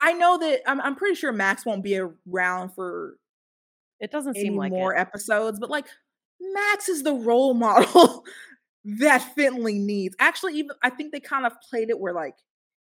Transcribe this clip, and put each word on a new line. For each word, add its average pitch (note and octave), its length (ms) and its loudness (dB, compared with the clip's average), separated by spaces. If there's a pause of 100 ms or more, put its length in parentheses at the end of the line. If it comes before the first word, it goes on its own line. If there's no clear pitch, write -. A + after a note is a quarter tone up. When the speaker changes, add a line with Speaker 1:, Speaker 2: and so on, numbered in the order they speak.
Speaker 1:
I E4 120 4
know F4 240 4
that, D#4 300 0
I'm, C4+ 140 0
I'm C4+ 140 -4
pretty F#4+ 200 -2
sure C#4+ 160 -4
Max G3 340 -2
won't G3 180 -4
be G3 160 -2
around F3+ 760 -6
for F3 400 -10 (840)
Speaker 2:
It G#3+ 120 -10
doesn't C#4 260 -6
Speaker 1:
any G3+ 80 -4
Speaker 2:
seem G#3 100 -2
like F#3+ 160 -4
Speaker 1:
more F#3 220 -2
Speaker 2:
it. - 60 0
Speaker 1:
episodes, G#3 600 -4
but, A#3 100 -8
like, C#4+ 180 -6 (520)
Max G4+ 500 -4
is D4+ 140 -4
the D4 100 0
role B3 400 2
<laughs> - 20 0
model A#3 680 6 (640)
that B3 340 2 (160)
Finley B3 440 0
needs. G3+ 400 -4
Actually, D#4+ 360 0
even, C#4+ 160 -6 (120)
I B3+ 80 0
think D4+ 200 -12
they D4 80 -10
kind C4+ 260 -4
of A#3+ 80 -2 (160)
played A3+ 200 -4
it A#3 100 -4
where, F#3 140 -6
like, D3+ 220 -8 (460)